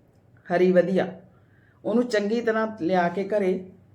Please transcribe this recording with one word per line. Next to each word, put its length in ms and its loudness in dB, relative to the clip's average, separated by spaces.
ਹਰੀ 260 4
ਵਧੀਆ। 480 2
ਉਹਨੂੰ 240 0
ਚੰਗੀ 320 -2
ਤਰ੍ਹਾਂ 400 -2
ਲਿਆ 280 0
ਕੇ 200 -4
ਘਰੇ 420 -2